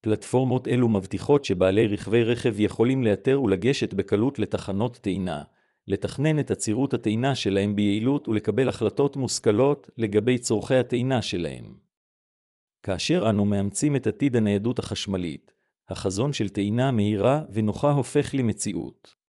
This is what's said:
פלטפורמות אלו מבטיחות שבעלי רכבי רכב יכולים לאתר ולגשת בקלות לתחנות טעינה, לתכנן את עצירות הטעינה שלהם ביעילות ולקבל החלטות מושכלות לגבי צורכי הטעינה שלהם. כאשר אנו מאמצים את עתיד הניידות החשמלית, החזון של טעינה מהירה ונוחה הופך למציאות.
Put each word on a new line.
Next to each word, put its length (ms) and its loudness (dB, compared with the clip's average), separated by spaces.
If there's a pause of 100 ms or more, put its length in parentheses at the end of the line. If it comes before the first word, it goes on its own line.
פלטפורמות 640 0
אלו 220 2
מבטיחות 560 0
שבעלי 420 4
רכבי 360 0
רכב 360 0
יכולים 440 2
לאתר 380 2
ולגשת 520 0
בקלות 460 0
לתחנות 580 -4
טעינה, 460 -4 (440)
לתכנן 520 0
את 120 -4
עצירות 420 -2
הטעינה 420 0
שלהם 400 0
ביעילות 520 0
ולקבל 420 0
החלטות 460 0
מושכלות 840 0
לגבי 400 2
צורכי 380 0
הטעינה 460 0
שלהם. 540 -6 (1080)
כאשר 460 -2
אנו 160 2
מאמצים 500 0
את 120 -2
עתיד 280 0
הניידות 440 0
החשמלית, 760 -8 (360)
החזון 440 -2
של 160 -2
טעינה 420 0
מהירה 600 2
ונוחה 400 0
הופך 420 0
למציאות. 920 -4 (120)